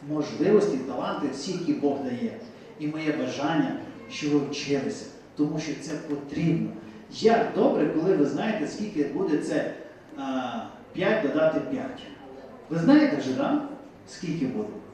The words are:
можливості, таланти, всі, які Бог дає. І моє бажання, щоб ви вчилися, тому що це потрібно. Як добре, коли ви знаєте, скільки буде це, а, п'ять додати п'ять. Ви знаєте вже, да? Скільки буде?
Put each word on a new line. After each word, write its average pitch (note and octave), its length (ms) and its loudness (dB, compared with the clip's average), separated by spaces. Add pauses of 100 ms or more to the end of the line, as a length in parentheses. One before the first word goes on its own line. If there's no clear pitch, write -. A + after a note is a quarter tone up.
можливості, D3+ 680 4
таланти, C#3 560 -4
всі, - 200 -6
які D3 200 0
Бог C3+ 320 2
дає. B2+ 320 -4 (420)
І D3+ 80 -6
моє D#3 260 -2
бажання, C3 640 0 (340)
щоб D3 220 -2
ви D3 60 6
вчилися, B2+ 680 -2 (300)
тому D#3 220 0
що D3 220 -4
це D#3+ 140 -10
потрібно. D3+ 760 -2 (400)
Як - 440 4
добре, F#3+ 320 4
коли E3+ 300 2
ви C#3+ 100 6
знаєте, F3+ 420 -2
скільки D#3 360 -2
буде E3 340 0
це, - 360 -2 (440)
а, C3+ 420 -4 (320)
п'ять G3+ 300 2
додати D#3 380 4
п'ять. - 420 -6 (680)
Ви E3 80 0
знаєте D4 380 8
вже, - 160 -2
да? D4 300 2 (460)
Скільки D#3+ 380 -4
буде? G#3+ 220 -2 (260)